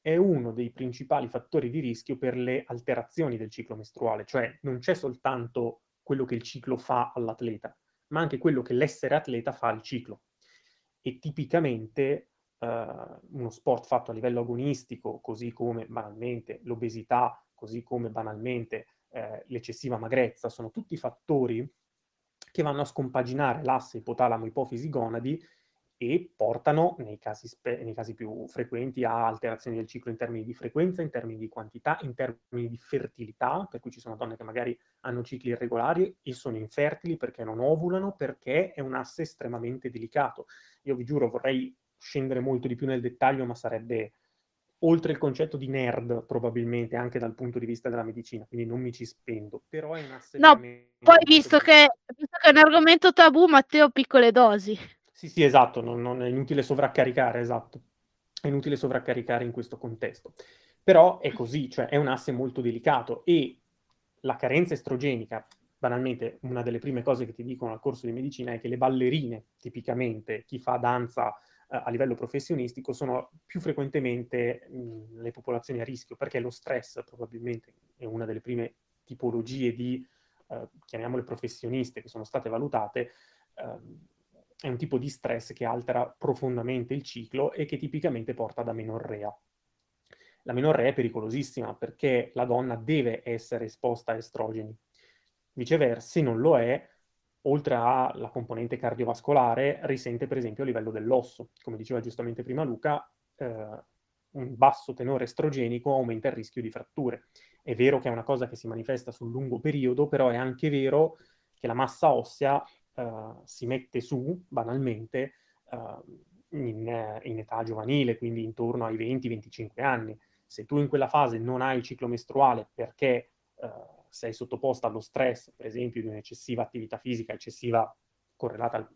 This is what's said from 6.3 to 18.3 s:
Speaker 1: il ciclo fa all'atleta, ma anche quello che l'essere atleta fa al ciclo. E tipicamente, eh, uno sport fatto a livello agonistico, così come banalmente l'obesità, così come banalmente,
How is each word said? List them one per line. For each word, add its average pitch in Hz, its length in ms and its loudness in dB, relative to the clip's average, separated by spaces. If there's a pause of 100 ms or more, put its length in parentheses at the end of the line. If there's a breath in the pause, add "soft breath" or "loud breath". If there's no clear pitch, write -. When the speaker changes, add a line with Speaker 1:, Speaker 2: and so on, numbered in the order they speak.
Speaker 1:
il 117 80 -6
ciclo 127 340 -6
fa 123 380 -2
all'atleta, 113 640 -6 (320)
ma 156 120 -2
anche 147 180 -2
quello 135 240 2
che 123 100 -4
l'essere 139 440 0
atleta 131 360 -4
fa - 160 -2
al 110 140 -4
ciclo. 113 400 -10 (800)
E 127 160 -6
tipicamente, 139 1120 -2 (280)
eh, - 640 -8 (120)
uno 123 180 -6
sport - 360 -2
fatto 123 240 -2
a 113 40 -8
livello 120 260 -2
agonistico, 120 800 -6
così 117 320 -10
come 117 340 -6
banalmente 113 760 -10
l'obesità, 117 840 -2 (100)
così 113 280 -12
come 120 260 -6
banalmente, 113 800 -8 (240)